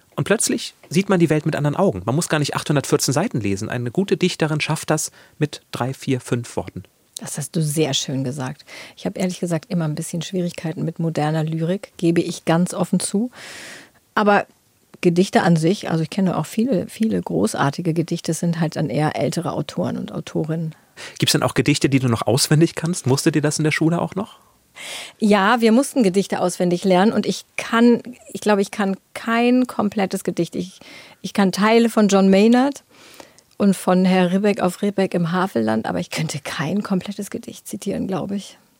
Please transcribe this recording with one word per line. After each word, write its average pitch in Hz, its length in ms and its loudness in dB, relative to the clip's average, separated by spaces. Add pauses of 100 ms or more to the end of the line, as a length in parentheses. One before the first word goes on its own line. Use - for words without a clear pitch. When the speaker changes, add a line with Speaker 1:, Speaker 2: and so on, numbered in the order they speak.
(160)
Speaker 1:
und 143 80 -2
plötzlich - 520 -2 (140)
sieht 190 200 0
man 190 100 2
die 165 100 4
Welt 156 160 0
mit 151 120 -2
anderen 147 180 0
Augen. 127 300 0
Man 117 100 0
muss 170 140 -2
gar 156 100 2
nicht 143 160 -2
achthundertvierzehn 143 580 0
Seiten 151 280 -2
lesen. 101 260 -2
Eine 120 240 -6
gute 196 240 0
Dichterin 156 460 0
schafft - 280 -4
das 156 220 0 (280)
mit - 220 -4 (120)
drei, 127 200 -4
vier, 127 280 -4
fünf 120 340 -6
Worten. - 280 -8 (360)
Speaker 2:
Das - 180 -12
hast - 180 -8
du 170 60 0
sehr 151 320 0
schön 135 300 -4
gesagt. 131 420 -8 (320)
Ich - 80 -8
habe 190 140 -6
ehrlich 185 200 -2
gesagt 170 300 -4
immer 170 160 -2
ein 151 80 -2
bisschen 165 300 -6
Schwierigkeiten 175 600 -6
mit 160 140 -4
moderner 160 460 -2
Lyrik, 165 540 -4
gebe 170 220 2
ich - 260 -4
ganz 175 280 2
offen 180 260 0
zu. 220 300 -2 (840)
Aber 208 320 4 (540)
Gedichte 180 420 4
an 175 120 6
sich, 165 360 0
also 165 100 0
ich 160 80 -4
kenne 190 260 0
auch 151 120 -4
viele, 220 400 0
viele 214 340 -2
großartige 165 720 -2
Gedichte, 165 400 -2
sind 165 260 -2
halt 156 160 -2
dann 156 140 -2
eher 151 260 -2
ältere 156 360 -2
Autoren - 460 -4
und - 140 -10
Autorinnen. 160 640 -6 (460)
Speaker 1:
Gibt's - 140 0
denn 147 100 0
auch - 100 0
Gedichte, 143 360 2
die 135 100 4
du 127 80 0
noch 113 180 0
auswendig 151 480 4
kannst? - 320 -6
Musste 135 260 2
dir 151 120 2
das 147 160 0
in 151 60 0
der 156 60 2
Schule 165 300 2
auch 170 140 -4
noch? - 240 -8 (800)
Speaker 2:
Ja, 208 420 4
wir 226 120 6
mussten 269 280 4
Gedichte 196 380 2
auswendig 175 460 0
lernen 190 260 6
und - 160 0
ich - 180 -4 (100)
kann, 240 460 4 (320)
ich - 80 -10
glaube, 208 220 2
ich - 80 -8
kann 190 260 -2 (160)
kein 240 540 2
komplettes 196 560 -2
Gedicht. 175 320 -2
Ich, 180 240 -8 (420)
ich - 120 -10
kann 196 180 2
Teile 226 380 4
von 214 180 4
John 190 240 6
Maynard 240 520 4 (760)
und 196 180 4
von 185 300 4
Herr 180 260 4
Ribbeck 202 280 2
auf 185 220 -2
Ribbeck 202 320 0
im 175 180 0
Havelland, 220 540 0
aber 175 140 -4
ich 175 100 -6
könnte 156 300 -4
kein 180 420 -4
komplettes 202 480 -4
Gedicht - 380 -12
zitieren, 190 400 -6
glaube 190 280 -4
ich. - 220 -12 (220)